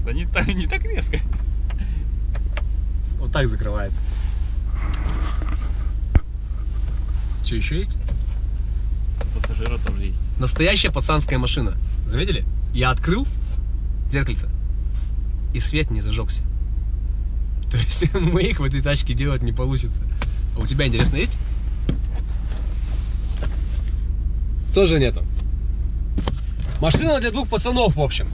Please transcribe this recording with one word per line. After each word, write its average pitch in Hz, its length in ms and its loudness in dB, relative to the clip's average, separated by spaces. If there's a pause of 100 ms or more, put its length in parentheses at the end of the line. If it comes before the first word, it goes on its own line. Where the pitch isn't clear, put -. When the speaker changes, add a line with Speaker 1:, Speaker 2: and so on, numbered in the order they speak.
Speaker 1:
Да 156 80 -2
не 175 140 0
так, - 220 2
не 180 180 0
так 370 180 -2
резко. - 340 -2 (2000)
Speaker 2:
Вот 127 120 -2
так 139 160 2
закрывается. 101 560 -2 (3500)
Че, 113 120 0
еще 151 200 0
есть? - 200 -2 (1400)
Speaker 1:
У - 40 -2
пассажира 113 380 0
тоже - 260 0
есть. 95 180 -2 (160)
Speaker 2:
Настоящая 170 520 2
пацанская 143 480 2
машина. 120 380 0 (300)
Заметили? - 380 0 (280)
Я 123 180 4
открыл 190 360 2 (840)
зеркальце, 135 380 0 (1040)
и 120 60 0
свет 151 300 2
не 107 100 0
зажегся. 104 420 0 (1300)
То 117 80 2
есть - 360 2
<laughs> - 0 -
мейк 175 460 2
в 143 40 0
этой 135 180 0
тачке 139 320 2
делать 131 280 2
не 117 100 0
получится. 127 500 0 (540)
А - 40 -2
у 107 60 0
тебя, 135 200 2
интересно, 117 300 4
есть? 190 220 0 (3250)
Тоже 170 240 6
нету. 123 260 2 (1600)
Машина 269 400 4
для 233 100 0
двух 262 180 -2
пацанов, 240 480 2
в 151 40 0
общем. - 340 2